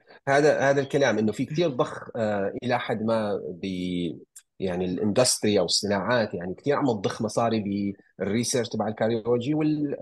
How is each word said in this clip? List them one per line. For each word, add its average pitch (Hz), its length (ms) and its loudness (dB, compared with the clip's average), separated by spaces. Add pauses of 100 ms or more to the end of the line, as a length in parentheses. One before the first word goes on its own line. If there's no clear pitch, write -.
(280)
هذا، 139 320 6
هذا 139 220 4
الكلام، 131 360 2
إنه 107 140 2
في 127 140 -2
كتير 160 240 0
ضخ، 139 460 -4
آه، 104 380 0 (100)
إلى 120 160 0
حد 113 240 -2
ما 110 360 0 (240)
ب-، 90 560 -4 (400)
يعني 92 260 -2
الاندستري 101 760 2
أو 90 60 4
الصناعات، 101 680 0
يعني 90 200 -6
كتير 143 220 -2
عم 135 100 0
تضخ 113 360 -2
مصاري 104 720 0 (260)
بالريسيرش 113 500 0
تبع 104 180 -2
الكارديولوجي 117 640 0
وال-، 151 480 0